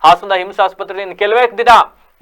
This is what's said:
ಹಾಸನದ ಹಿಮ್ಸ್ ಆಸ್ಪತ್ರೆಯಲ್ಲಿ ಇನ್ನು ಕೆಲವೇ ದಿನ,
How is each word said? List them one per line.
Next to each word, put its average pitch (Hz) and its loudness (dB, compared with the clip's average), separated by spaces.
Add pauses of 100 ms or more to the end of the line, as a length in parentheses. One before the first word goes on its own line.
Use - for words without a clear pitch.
ಹಾಸನದ 175 2
ಹಿಮ್ಸ್ 190 -6
ಆಸ್ಪತ್ರೆಯಲ್ಲಿ 190 -6
ಇನ್ನು 180 -12
ಕೆಲವೇ 233 -2
ದಿನ, 233 -2 (540)